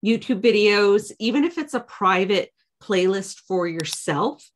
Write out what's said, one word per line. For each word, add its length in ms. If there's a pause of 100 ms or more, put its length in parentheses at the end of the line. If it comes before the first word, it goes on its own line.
YouTube 360
videos, 760
even 240
if 140
it's 180
a 40
private 680 (340)
playlist 640
for 200
yourself. 760 (120)